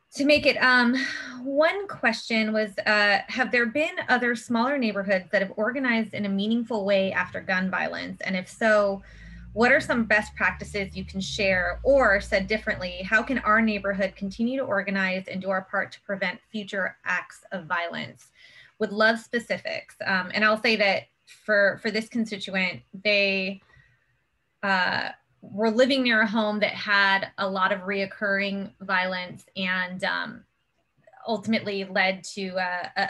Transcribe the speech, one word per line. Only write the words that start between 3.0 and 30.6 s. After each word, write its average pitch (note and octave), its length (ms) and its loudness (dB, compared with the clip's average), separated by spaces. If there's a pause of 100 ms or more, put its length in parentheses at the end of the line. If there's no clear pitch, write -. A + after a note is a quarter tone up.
have A3 240 -2
there A#3+ 160 2
been D#4 280 -2 (140)
other A#3+ 260 2
smaller A#3+ 420 0
neighborhoods G3 540 0
that G3 100 4
have F#3+ 140 -4
organized A3+ 600 0
in G#3 100 -4
a G3+ 40 -2
meaningful G#3+ 540 0
way F#3+ 300 2
after F#3 260 -4
gun F#3 300 -2
violence? F3+ 520 -6
And F#3+ 140 -4
if F#3 140 -6
so, G#3 540 2 (500)
what A#3 180 4
are D4 80 6
some B3+ 260 0
best G#3 300 0
practices G3 600 -4
you F#3+ 100 -8
can G3 160 -8
share? F#3 600 0
Or B3 360 6
said F#3+ 280 -2
differently, F#3 560 -4
how A3 180 2
can A#3 180 -2
our G#3+ 220 4
neighborhood G3 540 -2
continue A#3 440 -4
to C4+ 60 -2
organize F#3+ 640 -2
and F#3+ 140 -8
do F#3+ 100 -4
our F#3+ 100 0
part - 320 -4
to - 80 -20
prevent G3 380 -4 (120)
future G3 540 -6
acts - 460 -4
of F3 140 -8
violence? E3 680 -6 (480)
Would G#3 120 -2
love A3 280 4
specifics. - 760 -6 (100)
Um, F#3 280 -2
and G#3 100 0
I'll G#3+ 180 4
say A3+ 160 4
that G3 260 2 (420)
for, G3+ 380 4
for A3 80 -2
this A3 180 -4
constituent, F#3+ 720 -4 (220)
they, G3 580 2 (1000)
uh, F#3+ 460 0 (320)
were G#3+ 300 0
living C4 320 4
near A#3 180 4
a A3 60 4
home G#3+ 320 0
that G3 140 0
had G3 640 2
a G3 100 -2
lot F#3+ 240 2
of G3 100 -4
reoccurring G3 880 -2 (100)
violence F#3 640 -4 (100)
and, F#3 480 -2
um, F3 400 -4 (840)